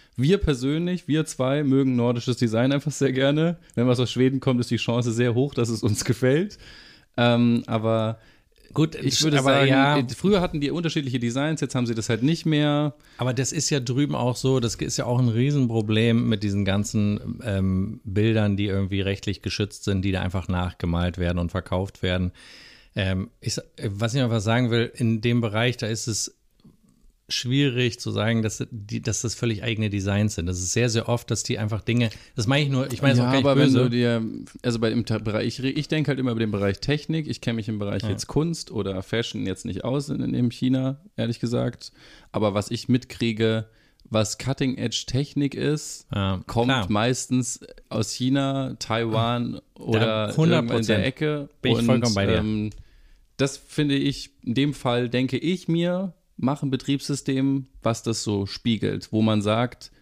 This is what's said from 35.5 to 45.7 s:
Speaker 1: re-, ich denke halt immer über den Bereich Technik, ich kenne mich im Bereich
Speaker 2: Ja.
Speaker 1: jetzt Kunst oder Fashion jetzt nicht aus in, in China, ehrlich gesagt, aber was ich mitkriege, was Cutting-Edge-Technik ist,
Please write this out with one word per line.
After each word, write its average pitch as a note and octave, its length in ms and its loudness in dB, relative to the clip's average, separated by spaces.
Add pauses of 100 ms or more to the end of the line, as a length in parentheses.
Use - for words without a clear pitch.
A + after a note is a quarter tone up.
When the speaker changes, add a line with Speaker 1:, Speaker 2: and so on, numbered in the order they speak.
Speaker 1:
re-, C3+ 80 -2
ich C#3+ 180 -4
denke D#3 200 0
halt C3+ 120 0
immer B2+ 120 0
über A2+ 80 0
den A2 100 0
Bereich G2 300 0
Technik, D3+ 460 -2
ich - 140 -8
kenne A#2 160 -2
mich A2 120 -6
im G#2+ 100 -4
Bereich G2+ 240 -4
Speaker 2:
Ja. G#2+ 80 -2
Speaker 1:
jetzt G2+ 160 -6
Kunst D#3+ 440 -2
oder G2 320 -4
Fashion A2+ 440 -4
jetzt F#2+ 180 -6
nicht A2 200 -6
aus C#3 260 -4
in, B2+ 240 -4
in A#2+ 160 2
China, C3 500 -2 (160)
ehrlich A#2 240 -4
gesagt, B2 520 -4 (380)
aber G#2 220 0
was G2+ 180 -2
ich - 200 -6
mitkriege, A2+ 760 0 (440)
was A2 260 0
Cutting-Edge-Technik C3+ 1200 -2
ist, - 600 -4